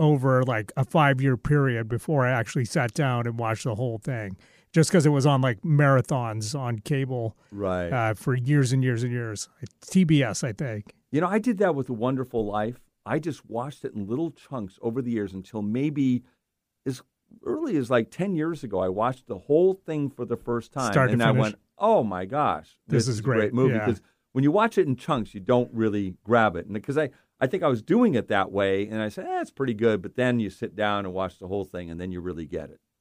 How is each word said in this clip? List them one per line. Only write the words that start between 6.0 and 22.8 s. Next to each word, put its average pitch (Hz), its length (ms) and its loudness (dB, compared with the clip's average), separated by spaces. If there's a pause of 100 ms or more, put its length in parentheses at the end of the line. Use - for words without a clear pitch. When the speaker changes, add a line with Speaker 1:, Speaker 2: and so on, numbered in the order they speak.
Speaker 1:
on 120 220 -4
cable, 127 560 -4 (160)
Speaker 2:
Right. 92 380 -2
Speaker 1:
uh, 113 240 0
for 127 200 -2
years 127 380 2
and 131 100 2
years 123 220 0
and 123 80 -4
years. 113 360 -8 (320)
T - 220 2
B 151 220 4
S, 107 180 -4
I 127 100 -4
think. 110 400 -8 (200)
Speaker 2:
You 143 80 2
know, 175 80 0
I 202 100 0
did 220 200 0
that 185 180 2
with 135 120 -4
A 127 60 -4
Wonderful 123 500 -2
Life. 107 360 -4 (260)
I 135 140 -2
just 156 280 -8
watched 123 360 -8
it - 100 -10
in 101 140 -6
little 147 240 -4
chunks 107 500 -12
over 117 180 -4
the 120 120 -4
years 101 200 -4
until 95 300 -10
maybe 127 640 0 (600)
as 131 160 -6 (440)
early 294 320 -2
as, 127 140 -2
like, 120 200 2
ten 190 240 -4
years 156 300 -4
ago, 98 160 -4
I 95 80 0
watched 107 400 -4
the 101 100 -8
whole 175 340 4
thing 151 380 -6
for - 160 -8
the 117 100 -2
first 120 360 -6
time. 123 200 -2
Speaker 1:
Start 127 180 4
to - 20 2
Speaker 2:
And 117 100 2
I 113 60 4
Speaker 1:
finish. 120 120 4
Speaker 2:
went, 107 140 0 (240)
"Oh, 202 240 4
my 95 240 -4
gosh, 107 640 -4